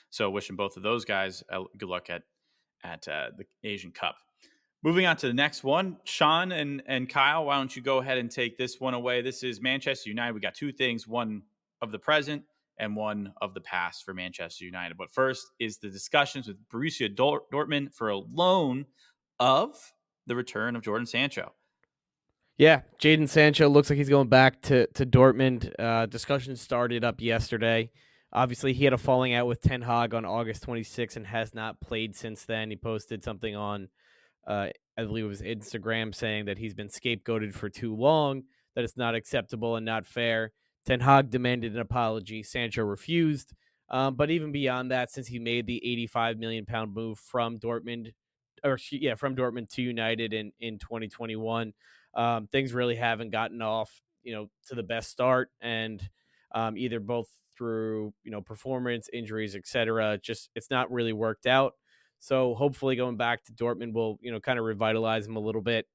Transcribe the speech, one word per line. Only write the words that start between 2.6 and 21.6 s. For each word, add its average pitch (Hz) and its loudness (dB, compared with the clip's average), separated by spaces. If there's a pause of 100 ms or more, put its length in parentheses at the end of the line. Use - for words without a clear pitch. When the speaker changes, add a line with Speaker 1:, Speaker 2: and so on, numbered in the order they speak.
Speaker 1:
at, 85 -14
uh, 73 -6
the 90 -14 (180)
Asian 95 -8
Cup. - -6 (680)
Moving 175 4
on 165 4
to 139 -2
the 120 -2
next 143 0
one, 170 0
Sean 165 4
and, 143 -4
and 127 -2
Kyle, 147 4
why 143 2
don't 131 -2
you 127 -14
go 131 2
ahead 131 0
and 120 -4
take 120 -4
this 127 -4
one 131 -2
away? 123 0
This 127 -6
is 117 -6
Manchester 131 -2
United. 117 -4
We 107 -8
got 98 -4
two 143 -8
things, 117 -2
one 110 -4 (380)
of 110 -6
the 107 -8
present 147 0 (360)
and 107 -6
one 104 -6 (100)
of 95 -6
the 95 -10
past 87 -6
for 95 -12
Manchester 90 -10
United. 87 -10
But 90 -12
first 131 0 (120)
is 110 -6
the 104 -10
discussions 135 0
with 98 -12 (120)
Borussia 117 -4
Dor-, 139 2 (100)
Dortmund 143 -2
for 113 -4
a 101 0
loan 143 2 (520)
of 139 2 (340)
the 123 -2
return 120 -4
of 113 -8
Jadon 113 -2
Sancho. 127 -2 (1040)